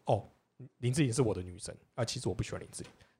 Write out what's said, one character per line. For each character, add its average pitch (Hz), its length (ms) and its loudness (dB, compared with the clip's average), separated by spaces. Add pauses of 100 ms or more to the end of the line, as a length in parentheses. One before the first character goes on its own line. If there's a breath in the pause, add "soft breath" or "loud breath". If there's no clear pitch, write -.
哦， 107 180 4 (560)
林 123 140 2
志 156 80 4
玲 131 100 6
是 127 120 4
我 107 100 4
的 90 80 -4
女 90 160 -10
神， - 180 -10 (200)
啊， 120 100 0
其 - 140 -4
实 120 100 0
我 113 60 0
不 113 80 0
喜 - 80 -6
欢 95 100 -6
林 - 100 -14
志 - 120 -10
玲。 - 80 -16 (280 soft breath)